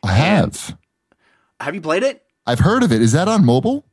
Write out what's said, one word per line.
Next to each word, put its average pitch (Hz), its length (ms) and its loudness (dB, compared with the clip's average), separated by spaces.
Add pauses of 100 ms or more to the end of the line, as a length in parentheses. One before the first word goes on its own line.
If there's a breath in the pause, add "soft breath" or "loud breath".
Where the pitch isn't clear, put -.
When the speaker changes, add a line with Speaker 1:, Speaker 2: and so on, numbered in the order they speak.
Speaker 1:
I 98 80 -2
have. 165 560 0
Speaker 2:
And - 100 -18 (800)
have 151 140 -8
you 196 60 -10
played 160 220 -4
it? 269 200 -4 (240)
Speaker 1:
I've 120 120 -2
heard 233 240 2
of 185 100 0
it. 110 80 0
Is 113 120 2
that 175 160 2
on 214 180 2
mobile? 220 460 0